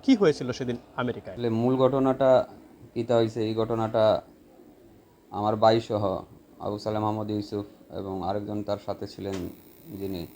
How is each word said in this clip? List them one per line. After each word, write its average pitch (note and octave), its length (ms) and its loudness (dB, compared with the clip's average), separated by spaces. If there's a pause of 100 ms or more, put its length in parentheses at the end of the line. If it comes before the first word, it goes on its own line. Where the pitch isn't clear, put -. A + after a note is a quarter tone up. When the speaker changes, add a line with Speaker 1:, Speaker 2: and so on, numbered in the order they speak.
Speaker 1:
কী C4 120 6
হয়েছিল D3 360 2
সেদিন A#2+ 260 -4 (180)
আমেরিকায়। G#2+ 400 -6
Speaker 2:
আসলে A#2 140 -2
মূল A#2+ 280 2
ঘটনাটা C3 680 4 (460)
কীটা A#2 220 0
হয়েছে, A#2 300 2
এই A2 100 -2
ঘটনাটা A2 680 2 (1080)
আমার G#2 240 -2
ভাই A2+ 260 4
সহ G#2+ 220 -2 (560)
আবু G2+ 180 -6
সালেহ G#2+ 220 -4
মোহাম্মদ G#2+ 320 -2
ইউসুফ G#2 340 -4 (280)
এবং F#2+ 360 -6
আরেকজন G#2 340 -6
তার G2+ 220 -4
সাথে G2+ 220 -8
ছিলেন G2 260 -10 (680)
যিনি F#2+ 360 -8